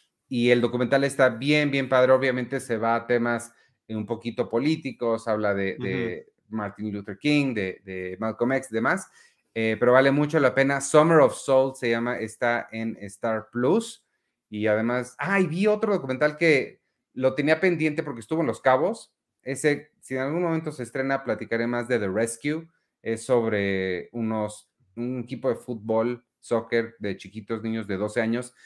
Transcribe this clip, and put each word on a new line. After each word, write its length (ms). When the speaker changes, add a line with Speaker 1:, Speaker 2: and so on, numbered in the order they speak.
Speaker 1:
y 220
el 100
documental 460
está 240
bien, 420
bien 160
padre. 240
Obviamente 480
se 180
va 180
a 120
temas, 460
eh, 80
un 120
poquito 420
políticos, 800
habla 260
de, 260
de 480
Speaker 2:
Ujú. 300
Speaker 1:
Martin 340
Luther 280
King, 340
de, 320
de 340
Malcolm 340
X, 180
demás, 360
eh, 240
pero 140
vale 180
mucho 280
la 160
pena. 260
Summer 380
of 180
Soul 380
se 140
llama, 300
está 520
en 300
Star 500
Plus. 540
Y 180
además, 520
ah, 200
y 80
vi 200
otro 260
documental 440
que 440
lo 220
tenía 240
pendiente 440
porque 180
estuvo 200
en 60
Los 140
Cabos. 520
Ese, 580
si 160
en 60
algún 220
momento 280
se 120
estrena, 400
platicaré 440
más 200
de 120
The 100
Rescue. 580
Es 240
sobre 880
unos, 560
un 240
equipo 300
de 60
fútbol, 680
soccer, 600
de 180
chiquitos, 460
niños 240
de 100
doce 240
años, 320